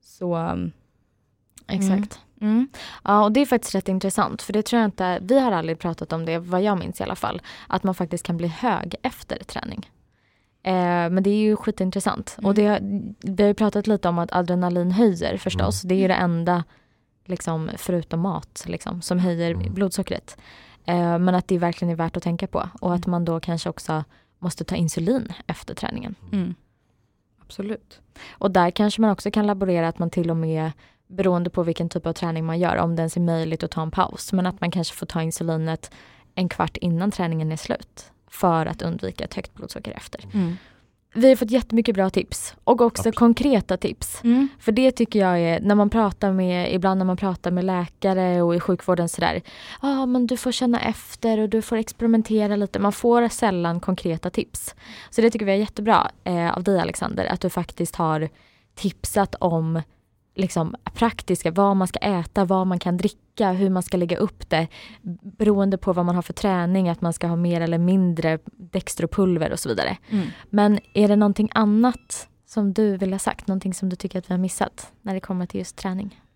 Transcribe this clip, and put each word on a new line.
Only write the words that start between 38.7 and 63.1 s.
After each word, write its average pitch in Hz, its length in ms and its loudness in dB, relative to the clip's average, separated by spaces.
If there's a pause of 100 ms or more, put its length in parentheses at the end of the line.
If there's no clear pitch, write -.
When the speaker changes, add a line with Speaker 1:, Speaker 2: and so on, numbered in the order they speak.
Speaker 2:
undvika 175 420 -6
ett - 100 -12
högt - 200 -10
blodsocker - 380 -12
efter. - 280 -14 (120)
Speaker 1:
Mm. 180 220 0 (600)
Speaker 2:
Vi 240 120 8
har 262 80 10
fått 226 140 -2
jättemycket 233 440 2
bra 190 160 2
tips - 440 -4 (100)
och 240 160 4
också 233 200 4
Speaker 3:
Absolut. 226 160 0
Speaker 2:
konkreta 233 600 4
tips. - 480 -6
Speaker 1:
Mm. 254 240 4 (100)
Speaker 2:
För - 140 0
det 262 200 6
tycker 226 280 2
jag 180 200 4
är, 165 200 2
när 208 140 4
man 208 160 6
pratar 208 420 2
med, 180 420 0
ibland 190 240 2
när 190 60 2
man 185 120 2
pratar 180 340 -2
med 180 140 0
läkare 185 800 0
och 170 120 2
i 175 60 2
sjukvården 175 480 0
sådär, - 340 -2 (400)
"Ja, 269 240 0
men 247 200 2
du 247 100 0
får 247 160 -2
känna 233 280 2
efter - 580 -2
och 214 100 2
du 220 140 0
får 226 140 -2
experimentera 220 800 2
lite." 196 220 -2
Man 202 140 2
får 233 360 4
sällan 175 520 0
konkreta 180 500 -2
tips. - 440 -6 (360)
Så - 100 0
det 226 100 8
tycker 214 160 -4
vi 196 60 4
är 196 40 4
jättebra, 208 540 2 (140)
eh, 170 320 0
av 185 80 -4
dig, 190 160 4
Alexander, - 460 -2
att 185 140 -4
du 180 100 -2
faktiskt - 460 -6
har 156 320 0 (460)
tipsat - 600 -2
om, 165 480 0 (540)
liksom, 175 380 -2 (200)
praktiska, - 560 0
vad 196 260 4
man 185 120 2
ska - 100 -6
äta, 190 460 0
vad 190 220 2
man 185 120 0
kan 180 180 0
dricka, 190 560 -2